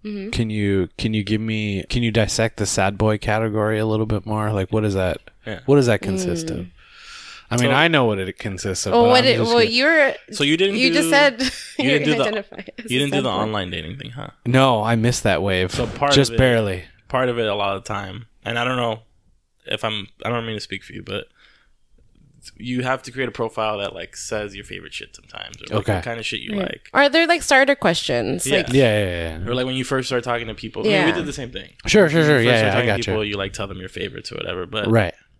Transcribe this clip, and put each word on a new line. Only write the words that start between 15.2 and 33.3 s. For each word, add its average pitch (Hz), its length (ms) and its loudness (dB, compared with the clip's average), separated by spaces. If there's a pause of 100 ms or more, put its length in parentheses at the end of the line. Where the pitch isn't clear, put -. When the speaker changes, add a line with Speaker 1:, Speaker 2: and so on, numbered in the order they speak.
Speaker 2:
that 90 180 2
wave. 92 300 0
Speaker 3:
So 120 140 -2
part 143 280 0
Speaker 2:
Just 135 160 4
Speaker 3:
of 117 60 -4
it, - 20 2
Speaker 2:
barely. 110 460 2 (240)
Speaker 3:
part 127 200 0
of 120 100 -2
it 113 80 0
a 104 80 0
lot 101 220 -2
of 95 80 -10
the - 40 -14
time, 101 380 -8 (180)
and 117 140 -4
I 120 60 0
don't 127 120 0
know 113 240 -2 (680)
if - 180 -6
I'm, 107 240 -4 (160)
I 113 60 -2
don't 117 160 -2
mean 110 100 -6
to 101 40 -8
speak - 220 -10
for - 120 -18
you, 95 80 -12
but 98 240 -8 (1300)
you 123 260 -4
have 131 200 -2
to 117 100 -16
create 127 160 -4
a - 40 -8
profile 110 460 -4
that, 101 160 -6
like, 87 220 -14
says 104 400 -8
your 104 80 -14
favorite 95 280 -14
shit - 220 -14
sometimes, - 440 -16
or, - 180 -8
like, 107 80 -2
Speaker 2:
Okay. 104 120 0
Speaker 3:
what 87 80 -6
kind 117 140 -8
of 110 80 -10
shit 113 140 -6
you - 180 -10
Speaker 1:
Right. 190 120 -2
Speaker 3:
like. - 240 -12
Speaker 1:
Are 277 140 4
there, 320 180 4
like, 330 160 2
starter 277 340 4
questions? 139 680 0
Speaker 3:
Yeah. 139 120 2
Speaker 1:
Like - 120 -2
Speaker 2:
Yeah, 123 340 6
yeah, 85 400 -4
yeah. 101 40 -6
Speaker 3:
Or, 120 60 -2
like, 127 120 -2
when 131 100 -4
you 131 80 -2
first 131 240 -2
start 123 160 -2
talking 117 240 -4
to 110 60 -10
people. - 280 -10
I - 20 -4
mean, 214 80 4 (120)
we 165 60 2
Speaker 1:
Yeah. 175 40 -4
Speaker 3:
did 175 120 -4
the 143 60 -8
same 131 200 -10
thing. - 180 -14 (160)
Speaker 2:
Sure, 190 220 6
sure, 160 120 4
Speaker 3:
When 151 80 6
you - 20 6
Speaker 2:
sure. 147 80 6
Speaker 3:
first 117 80 4
Speaker 2:
Yeah, 120 120 6
Speaker 3:
start 110 60 4
Speaker 2:
yeah, 104 40 2
I 98 40 2
Speaker 3:
talking 104 140 2
to - 0 -
Speaker 2:
got 101 120 2
you. - 60 -4
Speaker 3:
people, 104 200 -2
you, 104 120 -6